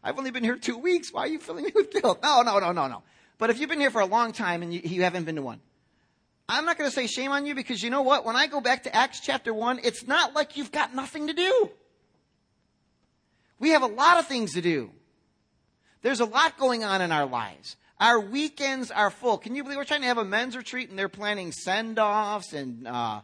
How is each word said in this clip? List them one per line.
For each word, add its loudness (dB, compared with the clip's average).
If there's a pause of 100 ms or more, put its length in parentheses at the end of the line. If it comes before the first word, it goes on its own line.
"I've -4
only -6
been -4
here 0
two -4
weeks. 0
Why -4
are -2
you -4
filling -8
me -4
with 4
guilt?" 2
No, 6
no, 2
no, 2
no, 0
no. -12 (340)
But 2
if 0
you've -4
been -2
here 4
for 2
a 4
long 2
time -2
and -6
you, -6
you 0
haven't 0
been -6
to -4
one, -10 (840)
I'm 0
not 0
gonna -2
say, -2
"Shame -4
on -2
you," -6
because -6
you -4
know 0
what? 2
When -2
I 4
go -6
back 0
to -6
Acts 2
chapter -2
one, -2
it's -2
not 2
like -2
you've -8
got -2
nothing -6
to -4
do. 2 (1900)
We 2
have 6
a 2
lot 6
of 0
things -2
to -2
do. 0 (1080)
There's 0
a 2
lot 2
going 2
on 0
in 0
our 2
lives. -8 (240)
Our 6
weekends -4
are 2
full. 0
Can -10
you -6
believe -10
we're -4
trying -2
to -2
have 2
a 0
men's -2
retreat -8
and -14
they're -2
planning -6
send-offs -2
and, -10
uh, -4